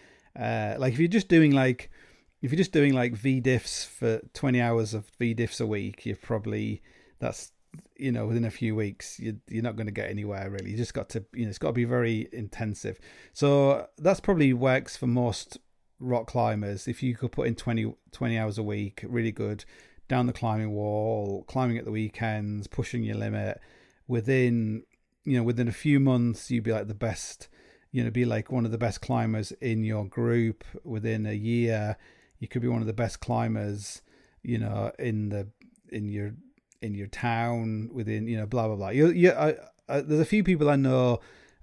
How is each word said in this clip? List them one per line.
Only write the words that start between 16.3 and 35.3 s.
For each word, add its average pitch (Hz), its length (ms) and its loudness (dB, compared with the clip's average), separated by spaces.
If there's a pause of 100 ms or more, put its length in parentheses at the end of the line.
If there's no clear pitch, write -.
If 113 120 -6
you 123 140 0
could 120 160 -6
put - 160 0
in 117 80 0
twenty, 113 380 -2 (180)
twenty 117 260 -2
hours 107 200 -2
a 110 60 -4
week, 104 440 -6
really 117 240 -2
good, 107 320 -6 (460)
down 123 180 2
the 120 60 -2
climbing 110 380 -2
wall, 104 760 -2
climbing 123 300 0
at - 80 -6
the 110 60 -6
weekends, 107 760 -4
pushing - 360 -4
your 110 120 -4
limit, 107 460 -4 (440)
within, 117 800 2 (400)
you 131 140 2
know, 120 60 2
within 117 260 2
a - 20 -2
few 143 300 4
months, 123 500 2
you'd 117 140 0
be, 113 80 2
like, 104 160 -2
the 107 40 -6
best, - 540 -6 (460)
you 127 100 0
know, 117 80 0
be, 120 140 2
like, 110 260 -2
one 123 140 2
of 110 60 0
the 113 60 -2
best 113 220 0
climbers 110 540 -2
in 110 320 0
your 107 180 -2
group. 117 640 0 (180)
Within 110 420 -4
a 107 60 -4
year, 107 640 0 (420)
you 117 120 -10
could 123 120 -4
be 120 60 0
one 120 140 0
of 107 60 -2
the 110 40 -4
best 110 300 -4
climbers, 107 800 -2 (400)
you 120 160 -4
know, 107 420 -2
in 107 300 -2
the, 101 180 -4 (420)